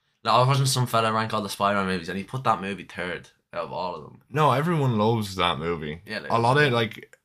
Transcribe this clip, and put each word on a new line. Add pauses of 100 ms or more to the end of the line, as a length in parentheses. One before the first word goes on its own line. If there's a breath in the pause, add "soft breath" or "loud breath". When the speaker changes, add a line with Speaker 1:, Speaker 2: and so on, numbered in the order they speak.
(240)
Speaker 1:
Like,
I
was
watching
some
fella
rank
all
the
Spider-Man
movies,
and
he
put
that
movie
third (240)
out
of
all
of
them.
Speaker 2:
No,
everyone
loves
that
movie.
Speaker 1:
Yeah,
like,
Speaker 2:
A
lot
of,
Speaker 1:
yeah.
Speaker 2:
like,